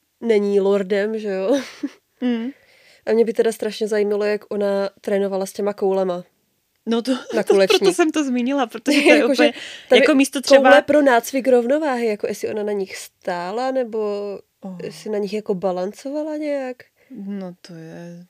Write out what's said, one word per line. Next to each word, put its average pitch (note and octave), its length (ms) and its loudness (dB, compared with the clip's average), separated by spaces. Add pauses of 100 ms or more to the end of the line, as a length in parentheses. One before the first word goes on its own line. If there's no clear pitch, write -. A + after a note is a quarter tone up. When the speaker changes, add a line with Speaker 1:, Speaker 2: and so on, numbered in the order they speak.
(200)
Speaker 1:
není G3+ 400 2
lordem, G3+ 580 0
že G#3+ 100 -8
jo? F#3+ 360 -2
<laughs> - 60 -16 (540)
Speaker 2:
Hm. A#3+ 260 -4 (560)
Speaker 1:
A G#3+ 60 -2
mě A3+ 120 4
by A3 80 0
teda A3 200 0
strašně G#3+ 360 -6
zajímalo, G#3 360 -2
jak G#3 240 -2
ona G3+ 420 -2 (100)
trénovala G3 460 -2
s - 60 -14
těma G3+ 200 -4
koulema. F#3+ 520 -2 (640)
Speaker 2:
No A#3 160 -2
to, B3+ 100 -2 (220)
Speaker 1:
Na G#3 80 0
Speaker 2:
<laughs> - 40 -4
to, - 80 4
Speaker 1:
kuleční. G4 240 4
Speaker 2:
proto F#4 160 2
jsem E4 160 2
to D#4 140 -2
zmínila, B3 420 -2
protože C#4 360 0
to D4 60 6
je D4+ 80 8
Speaker 1:
<laughs> - 20 4
Jakože D4 140 2 (100)
Speaker 2:
úplně, - 100 4 (360)
Speaker 1:
tady - 120 6
Speaker 2:
jako D4 140 6
místo C4+ 280 2
Speaker 1:
koule C#4 180 8
Speaker 2:
třeba C#4 220 8
Speaker 1:
pro D4 200 4
nácvik B3 460 2
rovnováhy, B3+ 580 2
jako G#3 200 -4
jestli G#3 220 -6
ona G#3+ 140 -4
na G#3 100 -4
nich G3 240 -6
stála, G3 760 -6
nebo A#3+ 280 -4 (600)
Speaker 2:
Oh. F#3 240 -14
Speaker 1:
jestli - 260 -12
na G#3 80 -4
nich G3+ 140 -4
jako G#3+ 220 -6
balancovala G#3 840 -6
nějak. C#4 400 -6 (340)
Speaker 2:
No G3 500 -12
to - 140 -20
je... E3+ 560 -18